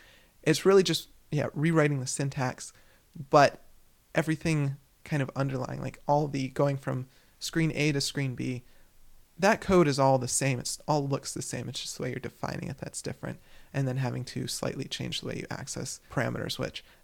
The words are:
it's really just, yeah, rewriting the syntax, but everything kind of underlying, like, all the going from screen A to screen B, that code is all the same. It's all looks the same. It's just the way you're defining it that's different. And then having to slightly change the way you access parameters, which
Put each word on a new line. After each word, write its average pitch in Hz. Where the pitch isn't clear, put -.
it's 156
really 190
just, 165
yeah, 147
rewriting 147
the 127
syntax, -
but 143
everything 156
kind 147
of 135
underlying, 131
like, 127
all 147
the 139
going 143
from 131
screen 160
A 151
to 143
screen 135
B, 127
that 196
code 175
is 135
all 135
the 123
same. 135
It's -
all 147
looks 139
the -
same. 123
It's -
just -
the -
way 131
you're -
defining -
it -
that's -
different. -
And 139
then 127
having 127
to 127
slightly -
change -
the -
way -
you -
access -
parameters, 117
which -